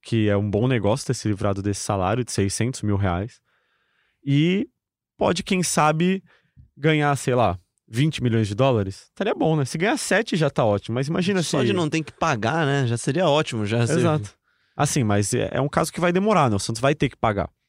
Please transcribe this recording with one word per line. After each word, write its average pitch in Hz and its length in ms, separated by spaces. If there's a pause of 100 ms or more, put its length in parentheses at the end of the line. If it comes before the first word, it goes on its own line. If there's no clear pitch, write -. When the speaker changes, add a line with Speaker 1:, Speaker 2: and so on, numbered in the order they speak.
Speaker 1:
que 110 240
é 101 80
um 101 160
bom 104 160
negócio 117 400
ter 139 60
se - 160
livrado 98 320
desse 98 180
salário 104 460
de - 80
seiscentos 104 480
mil 104 160
reais, 98 420 (840)
e 165 420 (500)
pode, 190 260
quem 185 200
sabe, 165 600 (540)
ganhar, 147 400
sei 127 180
lá, 101 220 (300)
vinte 127 360
milhões 113 240
de 104 80
dólares? 107 540
Estaria 208 260
bom, 170 220
né? 143 80
Se 160 120
ganhar 214 200
sete 208 400
já 151 120
tá 139 140
ótimo, 107 320
mas 135 120
imagina 180 360
Speaker 2:
Só 151 160
Speaker 1:
se 127 80
Speaker 2:
de - 60
não 165 160
ter 160 140
que - 100
pagar, 147 520
né? 139 220
Já 117 100
seria 156 300
ótimo, 143 380
já 117 200
seria 160 160
Speaker 1:
Exato. 151 320 (440)
Assim, 139 260
mas 104 300
é, 120 180
é - 100
um 139 80
caso 165 220
que - 80
vai 175 140
demorar, 185 360
né? 104 60
O 98 40
Santos 113 220
vai 139 140
ter 139 140
que - 80
pagar. 101 320 (200)